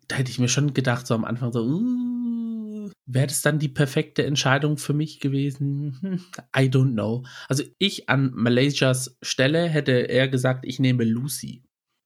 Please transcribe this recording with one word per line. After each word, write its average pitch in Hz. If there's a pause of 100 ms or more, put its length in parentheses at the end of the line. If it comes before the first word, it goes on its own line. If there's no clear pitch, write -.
da -
hätte 131
ich -
mir 123
schon 139
gedacht, 127
so 127
am 113
Anfang 117
so, 117
uh, 226 (160)
wäre 127
das -
dann 151
die 147
perfekte 147
Entscheidung 143
für -
mich 151
gewesen? 139
Hm, 180 (320)
I 135
don't 131
know. 110 (240)
Also 135 (160)
ich -
an 135
Malaysias 127
Stelle 156
hätte 147
eher 127
gesagt, 131
ich -
nehme 127
Lucy. 120 (440)